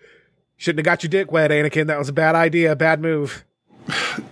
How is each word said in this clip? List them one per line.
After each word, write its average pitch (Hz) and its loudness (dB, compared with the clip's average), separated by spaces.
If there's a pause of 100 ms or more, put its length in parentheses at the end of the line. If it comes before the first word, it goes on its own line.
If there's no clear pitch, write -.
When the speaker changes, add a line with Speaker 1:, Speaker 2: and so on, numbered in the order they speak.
(560)
Speaker 1:
shouldn't 160 -4
have 156 0
got 175 0
your 170 -4
dick 175 -2
wet, 156 2
Anakin. 151 0
That 151 -2
was 139 -4
a 143 -6
bad 160 2
idea, 165 2
a 147 -2
bad 160 2
move." 156 -4 (440)
Speaker 2:
<sighs> - -6 (380)